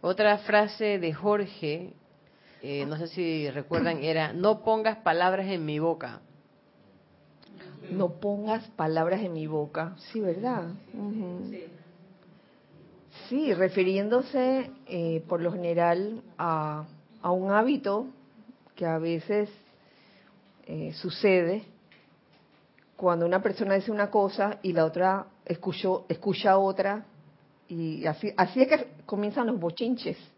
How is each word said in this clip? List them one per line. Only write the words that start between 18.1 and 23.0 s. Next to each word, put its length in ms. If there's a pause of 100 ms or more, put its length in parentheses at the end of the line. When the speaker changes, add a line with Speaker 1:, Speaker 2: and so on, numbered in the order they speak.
Speaker 2:
que 100
a 140
veces, 500 (1160)
eh, 260
sucede 680 (1300)
cuando 300